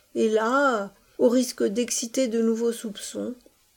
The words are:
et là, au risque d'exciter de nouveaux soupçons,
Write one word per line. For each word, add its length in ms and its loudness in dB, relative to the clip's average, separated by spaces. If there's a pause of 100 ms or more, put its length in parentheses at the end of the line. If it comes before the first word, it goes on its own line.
(140)
et 140 2
là, 680 2 (240)
au 100 6
risque 360 0
d'exciter 640 -2
de 140 -2
nouveaux 300 0
soupçons, 640 -8 (420)